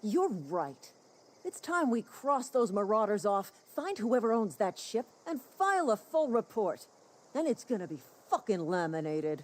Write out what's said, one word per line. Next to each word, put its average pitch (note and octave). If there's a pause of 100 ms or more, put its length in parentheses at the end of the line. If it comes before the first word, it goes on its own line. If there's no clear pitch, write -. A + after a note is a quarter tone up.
You're D#4+
right. D3+ (540)
It's F#4
time E4
we A#3
cross C4+
those A#3
marauders G3+
off, G3+ (240)
find F4+
whoever A3+
owns A3
that F#3
ship, - (220)
and D#4+
file F#4+
a G#3+
full D#4
report. A3 (460)
Then D#4
it's B3
gonna G3
be D3 (300)
fucking -
laminated. D#3